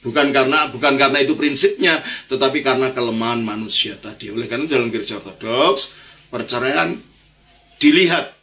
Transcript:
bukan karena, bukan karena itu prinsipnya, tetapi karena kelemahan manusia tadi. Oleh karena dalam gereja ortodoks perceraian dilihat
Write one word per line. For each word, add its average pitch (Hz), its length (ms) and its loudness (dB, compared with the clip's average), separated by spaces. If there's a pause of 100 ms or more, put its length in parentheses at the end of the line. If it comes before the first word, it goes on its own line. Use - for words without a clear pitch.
bukan 139 320 0
karena, 139 320 2
bukan 135 320 0
karena 139 240 4
itu 151 160 2
prinsipnya, 170 640 2 (240)
tetapi 135 320 0
karena 131 320 0
kelemahan 117 480 -2
manusia 107 560 -4
tadi. - 320 -16
Oleh 110 240 -6
karena 139 160 -4
dalam 120 240 0
gereja 104 320 -8
ortodoks 127 720 -2 (320)
perceraian 123 640 -2 (880)
dilihat - 640 4